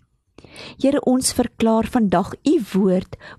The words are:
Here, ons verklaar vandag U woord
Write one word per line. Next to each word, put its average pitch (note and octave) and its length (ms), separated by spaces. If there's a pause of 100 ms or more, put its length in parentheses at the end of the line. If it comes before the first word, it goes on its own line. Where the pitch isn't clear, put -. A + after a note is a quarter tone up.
(800)
Here, C#4 220
ons B3+ 300
verklaar A3+ 520
vandag F#3+ 480 (120)
U D#4 160 (120)
woord F#3+ 440 (220)